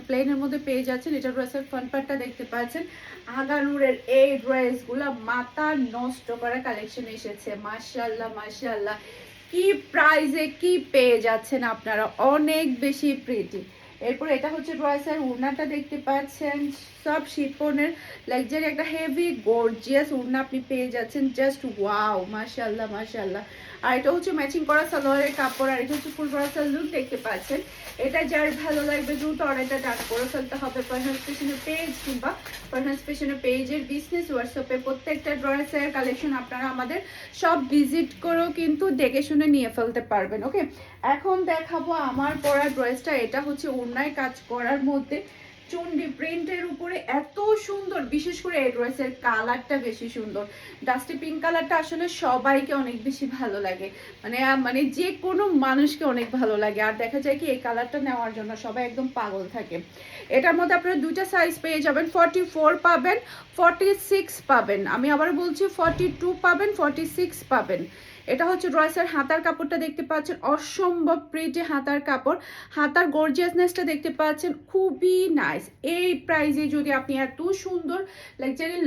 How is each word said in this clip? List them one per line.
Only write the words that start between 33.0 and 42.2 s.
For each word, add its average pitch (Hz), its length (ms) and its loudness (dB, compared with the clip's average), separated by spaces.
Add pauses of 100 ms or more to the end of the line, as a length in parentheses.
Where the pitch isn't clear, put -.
ফ্যাশনের 277 380 -4
পেজের 262 380 0
বিজনেস 320 500 -4
WhatsApp-এ 254 540 -4
প্রত্যেকটা 294 520 -4
ড্রেসের 285 560 -2
কালেকশন 269 400 -2
আপনারা 254 360 -4
আমাদের 262 320 -4 (340)
সব 330 340 4
ভিজিট 285 420 4 (100)
করেও 339 320 2
কিন্তু 330 380 2
দেখে 269 320 4
শুনে 302 240 4
নিয়ে 277 300 6
ফেলতে 233 240 0
পারবেন, 208 440 0
ওকে? 320 180 2 (400)
এখন 349 420 2
দেখাবো 320 480 0
আমার 277 400 0 (100)